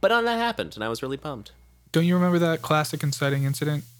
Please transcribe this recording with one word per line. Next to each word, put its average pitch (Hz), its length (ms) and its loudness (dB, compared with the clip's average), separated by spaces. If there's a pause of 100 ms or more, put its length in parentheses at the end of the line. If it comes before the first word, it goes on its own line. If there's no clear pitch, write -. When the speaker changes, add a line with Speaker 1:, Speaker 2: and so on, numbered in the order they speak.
Speaker 1:
But 196 80 4
none 233 100 4
of 233 60 0
that 233 120 0
happened, 226 380 -4
and 107 80 -6
I 110 60 -2
was 113 140 -4
really 135 140 -6
bummed. 135 340 -10 (400)
Speaker 2:
Don't 165 140 4
you 175 100 4
remember 180 240 4
that 165 220 2
classic 151 420 0
inciting 139 400 0
incident 147 400 -2 (160)